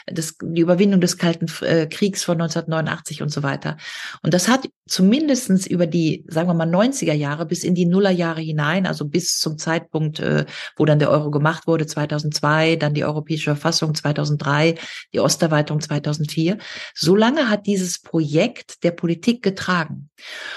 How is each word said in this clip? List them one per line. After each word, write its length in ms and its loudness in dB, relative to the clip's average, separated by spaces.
das, 340 -8
die 200 -2
Überwindung 400 6
des 160 0
Kalten, 300 0
äh, 240 2
Kriegs 360 -2
von 160 0
neunzehnhundertneunundachtzig 840 -4
und 80 -2
so 120 -4
weiter. 360 -4
Und 120 2
das 140 2
hat 200 2
zumindestens 800 2
über 200 0
die, 420 0
sagen 200 0
wir 60 2
mal, 120 0
neunziger 480 2
Jahre 320 -2
bis 180 -4
in 100 2
die 120 2
Nullerjahre 560 2
hinein, 440 0
also 200 -4
bis 320 -2
zum 200 -4
Zeitpunkt, 640 -2
äh, 240 0
wo 80 2
dann 160 4
der 100 2
Euro 200 2
gemacht 360 0
wurde, 200 2
zweitausendzwei, 920 0
dann 180 0
die 100 0
Europäische 420 -4
Verfassung 480 0
zweitausenddrei, 840 0
die 80 0
Osterweiterung 600 2
zweitausendvier. 800 -2
So 220 4
lange 320 4
hat 180 0
dieses 340 -2
Projekt 840 -2
der 60 4
Politik 520 -2
getragen. 680 -2